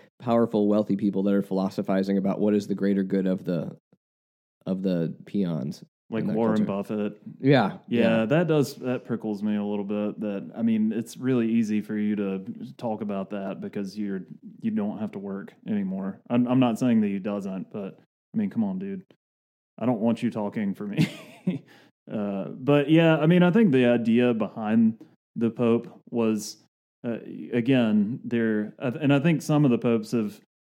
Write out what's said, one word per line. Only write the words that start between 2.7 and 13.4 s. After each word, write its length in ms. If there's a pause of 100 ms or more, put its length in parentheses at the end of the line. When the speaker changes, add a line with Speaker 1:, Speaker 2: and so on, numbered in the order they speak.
Speaker 1:
greater 280
good 240
of 160
the, 320 (920)
of 180
the 300 (120)
peons 580 (260)
Speaker 2:
Like 120
Speaker 1:
in 60
that 100
Speaker 2:
Warren 280
Speaker 1:
culture. 300
Speaker 2:
Buffett. 260 (200)
Speaker 1:
Yeah, 360 (120)
Speaker 2:
Yeah, 300
Speaker 1:
yeah. 80
Speaker 2:
that 200
does, 280
that 280
prickles 400
me 140
a 60
little 220
bit. 360
That, 340
I 60
mean, 320
it's 240
really 340
easy 300
for 160
you 200
to 280 (320)
talk 240
about 300
that 280